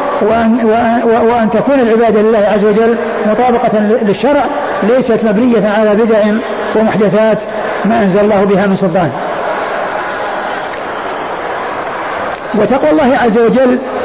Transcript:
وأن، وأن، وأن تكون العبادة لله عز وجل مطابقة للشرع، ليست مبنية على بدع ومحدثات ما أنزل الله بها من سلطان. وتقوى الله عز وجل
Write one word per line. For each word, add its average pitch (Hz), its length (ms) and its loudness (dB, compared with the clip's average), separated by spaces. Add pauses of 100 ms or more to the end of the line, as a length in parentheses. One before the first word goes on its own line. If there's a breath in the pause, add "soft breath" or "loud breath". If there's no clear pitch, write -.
(220)
وأن، 226 420 2
وأن، 233 380 2 (260)
وأن 233 220 2
تكون 262 300 2
العبادة 220 400 2
لله 214 340 2
عز 202 100 2
وجل 226 320 2 (300)
مطابقة 233 520 2 (240)
للشرع، 233 420 2 (380)
ليست 226 420 2
مبنية 220 440 2 (100)
على 214 160 2
بدع 220 240 2 (580)
ومحدثات 214 640 2 (460)
ما 220 180 2
أنزل 196 180 2
الله 208 240 2
بها 196 220 2
من 196 100 2
سلطان. 170 340 0 (3500)
وتقوى 240 360 0
الله 277 340 2
عز 226 140 2
وجل 240 400 2 (260)